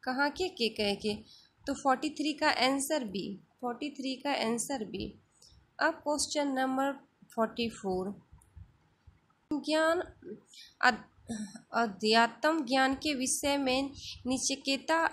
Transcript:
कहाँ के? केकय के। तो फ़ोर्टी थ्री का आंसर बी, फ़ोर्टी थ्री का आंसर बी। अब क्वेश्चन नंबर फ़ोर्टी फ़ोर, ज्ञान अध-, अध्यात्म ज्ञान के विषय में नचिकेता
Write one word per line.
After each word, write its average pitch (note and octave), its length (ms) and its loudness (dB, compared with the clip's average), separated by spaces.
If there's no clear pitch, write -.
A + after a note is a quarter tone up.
कहाँ C4 260 0
के? F4+ 200 -2
केकय G#3+ 460 0
के। G#3 180 -2
तो C#4 80 -2
फ़ोर्टी C#4 360 0
थ्री D4+ 240 -2
का D4+ 160 2
आंसर C4+ 380 0
बी, F#3+ 240 -6
फ़ोर्टी B3 280 -6
थ्री C4 260 -6
का C#4+ 160 -4
आंसर A#3 400 -2
बी। G3 200 -6
अब D#4+ 140 2
क्वेश्चन D4 540 -2
नंबर C4 440 0
फ़ोर्टी A3+ 340 0
फ़ोर, F#3+ 440 -4
ज्ञान D#4 500 2
अध-, - 280 2
अध्यात्म A#3 920 4
ज्ञान C4 300 4
के D4+ 180 -2
विषय C#4 440 0
में C4+ 340 0
नचिकेता C4+ 840 0